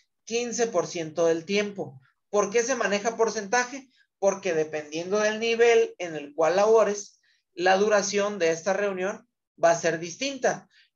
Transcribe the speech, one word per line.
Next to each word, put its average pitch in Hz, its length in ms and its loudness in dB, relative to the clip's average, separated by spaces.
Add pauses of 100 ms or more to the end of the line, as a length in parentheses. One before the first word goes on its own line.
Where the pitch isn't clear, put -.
(260)
quince 233 400 -2
por 165 220 -2
ciento 165 400 -2
del 165 180 0
tiempo. 202 560 -4 (280)
¿Por 196 200 0
qué 233 140 0
se 247 120 -2
maneja 208 400 -2
porcentaje? 233 720 -2 (300)
Porque 190 360 0
dependiendo 156 680 -4
del 214 200 0
nivel 226 600 4
en 170 160 -8
el 147 180 -12
cual 160 220 2
labores, 208 680 2 (320)
la 185 240 2
duración 202 640 0
de 165 100 2
esta 165 240 -2
reunión 202 560 -4 (340)
va 165 80 8
a 160 80 0
ser 165 200 0
distinta. 240 680 -4 (300)